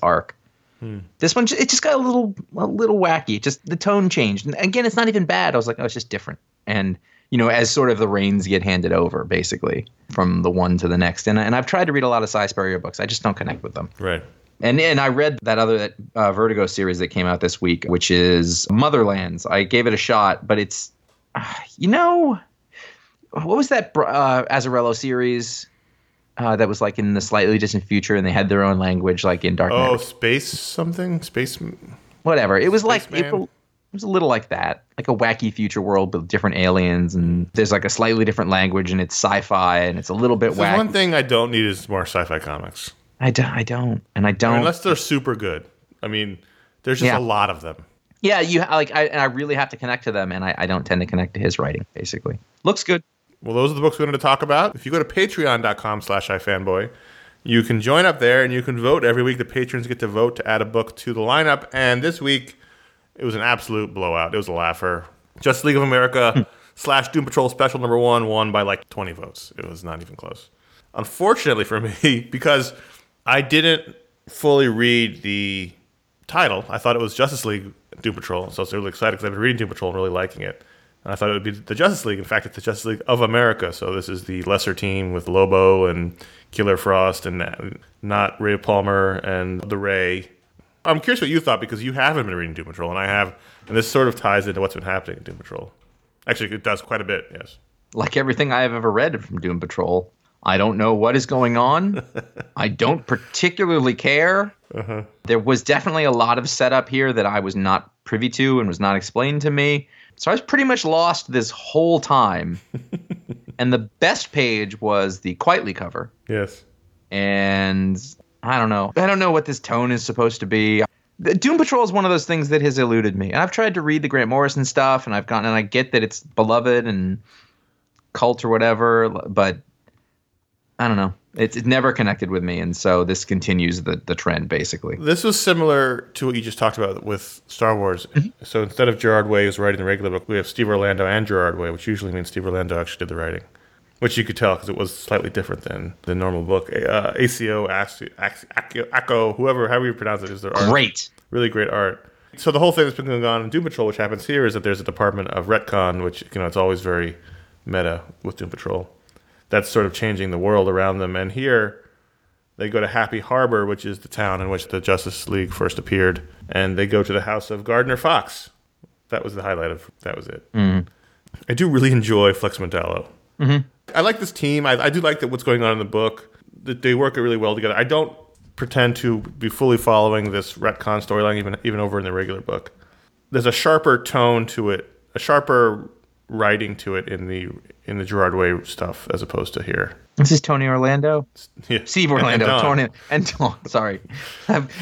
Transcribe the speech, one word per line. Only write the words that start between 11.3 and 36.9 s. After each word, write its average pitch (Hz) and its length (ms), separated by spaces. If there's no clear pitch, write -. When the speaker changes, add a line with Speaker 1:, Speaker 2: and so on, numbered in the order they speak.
Speaker 1:
and 110 160
I've 127 100
tried 180 200
to 151 80
read 139 100
a 123 60
lot 117 140
of 104 60
Cy 104 180
Spurrier 95 320
books. - 200
I 101 60
just 104 180
don't 101 120
connect - 280
with - 120
them. 92 140
Speaker 2:
Right. 87 240
Speaker 1:
And, 123 200
and 160 180
I 139 80
read 135 360
that 110 140
other, 110 360
uh, 104 180
Vertigo 104 320
series 92 340
that 87 80
came 90 180
out 90 140
this - 220
week, 87 260
which 87 240
is 87 580
Motherlands. 101 800
I 98 140
gave 117 240
it 110 60
a 104 40
shot, 101 500
but 107 120
it's, - 320
uh, - 180
you 175 100
know, 330 500
what 170 260
was 277 120
that 233 240
br-, 151 120
uh, 131 400
Azzarello 123 500
series, 123 720
uh, 117 180
that 107 120
was, 101 140
like, 104 160
in 101 160
the 98 80
slightly 107 360
distant 104 260
future 104 320
and 95 100
they 90 60
had 98 180
their 101 140
own 98 160
language, 92 440
like, 90 220
in 87 100
Dark 87 160
Speaker 2:
Oh, 127 220
Speaker 1:
Matter? 120 100
Speaker 2:
Space - 440
something? 170 760
Space - 400
m-, - 340
Speaker 1:
Whatever. 117 360
It 170 120
was 214 120
like, 226 200
it - 20
Speaker 2:
Spaceman? 147 260
Speaker 1:
w-, 190 120
it - 500
was 196 100
a 214 40
little 185 200
like 117 220
that. - 340
Like - 100
a 123 80
wacky 113 380
future 104 280
world 95 320
with 85 140
different - 300
aliens, 90 580